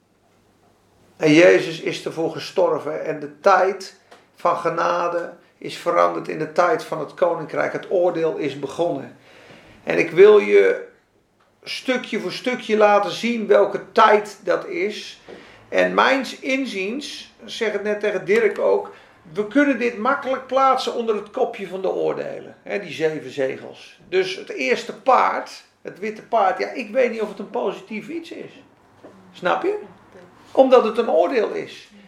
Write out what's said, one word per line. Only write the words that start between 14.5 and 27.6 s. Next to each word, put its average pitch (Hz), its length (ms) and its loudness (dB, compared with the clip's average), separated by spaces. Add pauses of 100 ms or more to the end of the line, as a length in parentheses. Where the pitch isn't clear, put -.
is. 190 560 -8 (480)
En 180 240 2
mijns 240 460 2
inziens, 247 920 -6 (120)
zeg 214 260 -4
het 196 120 -4
net 208 160 -2
tegen 180 260 -2
Dirk 208 340 2
ook, 202 340 0 (400)
we 208 140 -4
kunnen 277 320 2
dit 233 180 -2
makkelijk 254 500 -2
plaatsen 262 460 2
onder 226 220 -2
het - 160 -8
kopje 233 360 -4
van 185 140 -10
de 185 80 0
oordelen. 147 760 -4
Hè, 202 160 -6
die 175 140 -10
zeven 139 380 -4
zegels. - 680 -8 (100)
Dus 185 260 0
het - 140 -12
eerste 262 440 -4
paard, 185 720 0 (180)
het - 180 -16
witte 214 240 -8
paard, 190 360 0
ja, 196 100 -6
ik 220 220 -10
weet 240 200 2
niet 220 100 -8
of 202 80 -4
het - 100 -12
een 196 100 -12
positief 214 580 -6